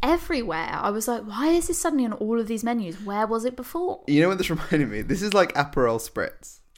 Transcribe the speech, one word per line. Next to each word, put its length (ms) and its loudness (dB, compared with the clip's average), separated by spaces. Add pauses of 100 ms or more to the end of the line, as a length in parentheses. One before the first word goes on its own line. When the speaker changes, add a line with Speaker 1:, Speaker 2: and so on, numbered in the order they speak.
Speaker 1:
everywhere. 760 -2
I 100 0
was 180 -4
like, 160 -2
"Why 240 -2
is 180 4
this 140 -2
suddenly 240 2
on 80 -2
all 260 0
of 80 0
these 160 -4
menus? 400 -2
Where 240 0
was 180 0
it 120 -2
before?" 500 -6
Speaker 2:
You 160 6
know 60 6
what 100 0
this 120 0
<laughs> 0 -
reminded 380 0
me? 140 -6
This 180 -2
is 140 0
like 200 6
Aperol 440 2
Spritz, 600 -8 (180)